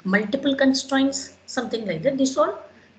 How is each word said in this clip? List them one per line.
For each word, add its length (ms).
multiple 520
constraints, 760
something 400
like 160
that. 160
This 180
all 220